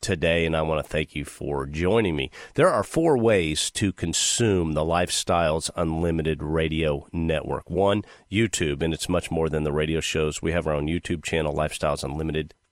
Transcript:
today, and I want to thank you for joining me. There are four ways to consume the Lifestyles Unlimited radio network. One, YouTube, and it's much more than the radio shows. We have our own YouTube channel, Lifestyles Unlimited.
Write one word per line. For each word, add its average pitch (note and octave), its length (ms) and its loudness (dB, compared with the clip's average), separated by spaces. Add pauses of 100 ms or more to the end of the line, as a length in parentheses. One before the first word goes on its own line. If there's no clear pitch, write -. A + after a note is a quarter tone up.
today, E2+ 440 2
and D#2+ 80 0
I D#2+ 100 2
want D#2 200 0
to - 60 -16
thank D#2+ 260 -4
you D2 80 -6
for C#2 420 -6
joining F2 520 0
me. C2 120 -4 (260)
There D3+ 120 6
are B2 160 2
four D#3+ 340 2
ways G2 540 2
to F#2+ 220 0
consume F2 800 2
the D#2 100 0
Lifestyles E2+ 960 0
Unlimited D#2+ 680 0
radio D#2 680 0
network. D2 560 -2
One, G2 340 2 (260)
YouTube, F#2 540 0
and E2 100 0
it's - 140 -6
much F2 240 -2
more E2 160 2
than D2+ 160 0
the D2+ 80 0
radio D#2 300 0
shows. D#2 400 -2
We E2 100 0
have E2+ 160 -2
our D#2 60 2
own D2 140 0
YouTube E2+ 360 -4
channel, D#2 320 0
Lifestyles D2+ 480 -2
Unlimited. D2+ 500 -4 (180)